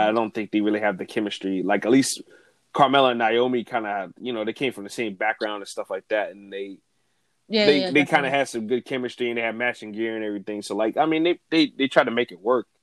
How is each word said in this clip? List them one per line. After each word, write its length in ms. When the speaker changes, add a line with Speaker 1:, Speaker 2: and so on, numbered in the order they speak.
Speaker 1:
know? 60
Speaker 2:
I 20
don't 220
think 180
they 100
really 200
have 160
the 80
chemistry. 580
Like, 220
at 60
least 300
Carmella 380
and 80
Naomi 440
kinda 260
have, 300
you 140
know, 100
they 100
came 200
from 100
the 60
same 260
background 460
and 80
stuff 200
like 200
that, 220
and 200
they 260
Speaker 1:
Yeah, 180
Speaker 2:
they, 160
Speaker 1:
yeah, 100
Speaker 2:
they 140
kinda 0
Speaker 1:
definitely. 240
Speaker 2:
had 200
some 180
good 180
chemistry, 440
and 80
they 40
had 160
matching 360
gear 220
and 100
everything. 360
So, 140
like, 220
I 80
mean, 180
they, 160
they, 180
they 100
tried 180
to 60
make 200
it 100
work. 260